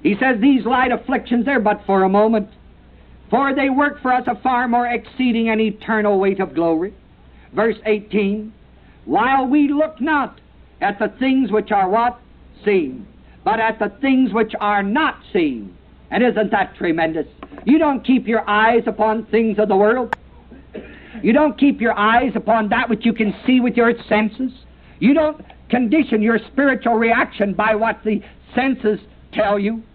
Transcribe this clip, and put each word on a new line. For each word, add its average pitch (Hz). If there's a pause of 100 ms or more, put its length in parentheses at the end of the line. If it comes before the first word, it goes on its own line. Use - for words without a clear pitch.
He 196
says, 254
"These 247
light 247
afflictions, 240
they're 277
but 208
for 190
a 190
moment, 208 (840)
for 269
they 277
work 285
for 254
us 254
a 247
far 247
more 240
exceeding 233
and 220
eternal 208
weight 196
of 160
glory." 165 (640)
Verse 208
eighteen, 214 (540)
"While 262
we 285
look 302
not 285 (420)
at 196
the 208
things 262
which 214
are" 190
what? 180 (440)
"Seen, 160 (360)
but 302
at 226
the -
things 262
which 220
are 208
not 254 (160)
seen." 120 (360)
And 220
isn't 220
that 202
tremendous? 165 (380)
You 294
don't 294
keep 240
your 226
eyes 226
upon 220
things 220
of 214
the 190
world. 233 (1080)
You 202
don't 294
keep 262
your 214
eyes 233
upon 214
that 233
which 220
you 226
can 214 (120)
see 254
with 247
your 233 (100)
senses. 220 (480)
You 269
don't 302 (280)
condition 240
your 226
spiritual 254
reaction 226
by 214
what 220
the 214 (320)
senses 240 (320)
tell 208
you. 220 (120)